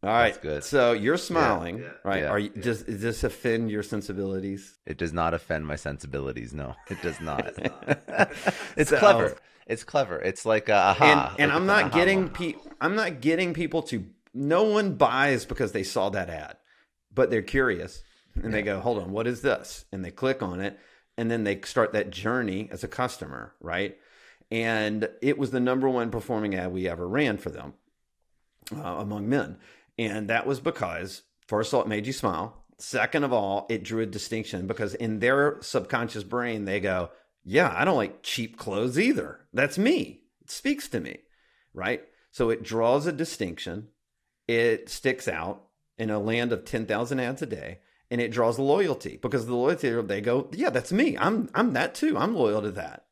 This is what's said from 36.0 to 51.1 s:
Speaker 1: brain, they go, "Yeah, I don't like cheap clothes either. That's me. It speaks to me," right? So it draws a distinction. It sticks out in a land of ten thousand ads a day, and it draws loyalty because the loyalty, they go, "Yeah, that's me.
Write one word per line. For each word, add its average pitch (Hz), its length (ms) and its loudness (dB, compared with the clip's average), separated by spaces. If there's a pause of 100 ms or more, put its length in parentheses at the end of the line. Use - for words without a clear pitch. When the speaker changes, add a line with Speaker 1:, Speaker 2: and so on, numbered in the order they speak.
Speaker 1:
brain, 113 420 -4
they 98 160 -2
go, 92 300 -2 (340)
"Yeah, 131 280 4
I 98 120 2
don't 180 100 4
like 107 260 -2
cheap - 360 -6
clothes 117 420 -2
either. 226 540 0
That's 143 240 0
me. 233 460 0 (180)
It - 100 -18
speaks 285 380 -4
to - 100 -2
me," 71 200 -10 (540)
right? 101 300 -4 (280)
So 117 180 2
it 113 120 2
draws 117 460 2
a 170 60 0
distinction. 110 760 -6 (600)
It 117 400 2
sticks 127 400 -2
out 85 340 -6 (340)
in 113 120 -4
a 107 100 0
land 117 320 0
of 110 140 -2
ten 113 200 -4
thousand 120 360 -2
ads 127 200 -4
a 156 40 -6
day, 85 340 -10 (320)
and 120 100 0
it 113 100 -2
draws 113 280 2
loyalty 143 580 2
because 123 300 -2
the 123 80 -2
loyalty, 139 340 2 (120)
they 101 200 -2
go, 120 300 0
"Yeah, 269 180 0
that's - 220 -2
me. 247 260 2